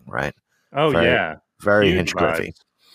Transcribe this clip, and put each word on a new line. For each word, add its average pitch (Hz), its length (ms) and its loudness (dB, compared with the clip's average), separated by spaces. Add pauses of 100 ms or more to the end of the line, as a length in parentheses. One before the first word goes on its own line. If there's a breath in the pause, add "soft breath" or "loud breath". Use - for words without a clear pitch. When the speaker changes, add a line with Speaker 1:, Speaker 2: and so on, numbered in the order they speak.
Speaker 1:
right? 69 300 -6 (360)
Speaker 2:
Oh, 147 180 0
Speaker 1:
Very, 85 160 2
Speaker 2:
yeah. 95 300 0 (240)
Speaker 1:
very 101 280 2
Speaker 2:
Huge 92 80 2
Speaker 1:
Hinchcliffe-y. 85 500 -2
Speaker 2:
vibes. - 140 -16 (340 soft breath)